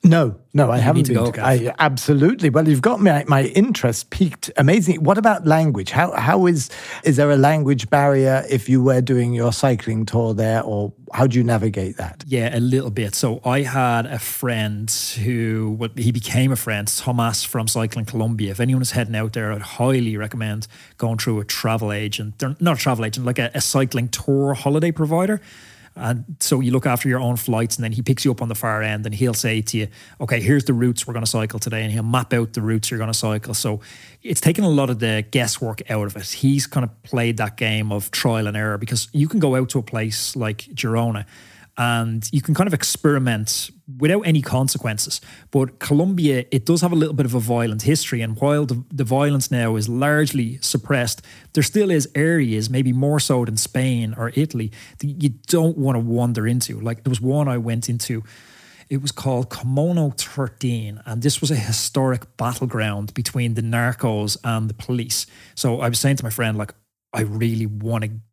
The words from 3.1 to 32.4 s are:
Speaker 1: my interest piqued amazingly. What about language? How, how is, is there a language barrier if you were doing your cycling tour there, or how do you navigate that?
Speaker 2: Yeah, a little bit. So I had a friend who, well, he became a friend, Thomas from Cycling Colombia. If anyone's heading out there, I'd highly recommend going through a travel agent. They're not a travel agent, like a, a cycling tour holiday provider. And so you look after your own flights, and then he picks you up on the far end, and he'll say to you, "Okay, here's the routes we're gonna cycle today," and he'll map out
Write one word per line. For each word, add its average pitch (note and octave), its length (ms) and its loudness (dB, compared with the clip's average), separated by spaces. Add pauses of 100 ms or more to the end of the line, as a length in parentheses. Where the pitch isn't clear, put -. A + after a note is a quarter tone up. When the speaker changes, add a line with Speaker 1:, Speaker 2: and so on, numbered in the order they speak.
Speaker 1:
my C#3 160 4
interest F3+ 640 2
piqued - 480 -2
amazingly. F3 400 4
What E3 220 4
about G#3 260 2
language? D3+ 460 2
How, E3 220 2
how F3+ 340 4
is, D#3 240 2 (320)
is D3+ 140 4
there D3 120 4
a C#3+ 80 6
language C#3 540 4
barrier C3+ 580 4
if C3 180 0
you B2+ 140 6
were B2+ 200 4
doing B2 300 2
your A#2 220 2
cycling A2 540 0
tour A2+ 260 0
there, A2 300 2
or G#2 280 -2 (220)
how C3 140 4
do A#2+ 100 2
you B2 60 4
navigate G#2 540 0
that? - 280 -10
Speaker 2:
Yeah, B2 320 -2
a - 20 2
little B2+ 300 2
bit. G2+ 240 -4
So A#2 320 -2
I C3 160 0
had B2 460 0
a A#2 100 -6
friend G#2+ 720 -4 (340)
who, A2 540 0
well, A2+ 180 -4
he B2 160 2
became B2+ 400 0
a B2+ 40 0
friend, G#2 320 -4
Thomas A#2 560 0
from A#2 240 -4
Cycling A2+ 380 -2
Colombia. A2 440 -2
If F#2+ 100 -8
anyone's B2+ 320 0
heading A2+ 240 -2
out G#2+ 180 -4
there, A2 180 -4
I'd G#2 100 -6
highly A#2+ 560 0
recommend A2 480 -6 (320)
going A2+ 220 0
through G#2+ 220 0
a G#2 40 -6
travel A2 460 -2
agent. G#2+ 480 -6
They're C#3 200 -4
not E3+ 180 2
a - 40 -4
travel A#2 240 0
agent, A#2+ 220 -4
like B2 100 0
a, A#2+ 160 -2
a B2 80 -2
cycling B2+ 480 0
tour C#3 460 0
holiday D3+ 360 0
provider. E3 500 0 (520)
And A#2+ 460 -4
so C3 220 0
you A#2+ 100 2
look B2+ 140 2
after C3 240 0
your B2+ 100 0
own B2 160 0
flights, A2+ 400 -2
and - 80 -4
then A2 80 -2
he A2+ 100 -4
picks B2 220 0
you C3+ 80 4
up A#2 100 -4
on A#2+ 60 -4
the A2+ 80 -4
far A2 260 -2
end, G#2+ 240 -4
and G#2+ 80 -6
he'll A#2+ 200 0
say A2 280 -2
to A2 160 -4
you, G#2+ 100 -2 (340)
"Okay, A#2+ 180 -2
here's C3 240 2
the C#3+ 100 2
routes A#2+ 320 0
we're B2 80 -10
gonna A2+ 120 -4
cycle A2 340 -2
today," A2 240 -4
and G#2+ 80 -4
he'll A2 100 -2
map A#2 300 0
out A#2 220 0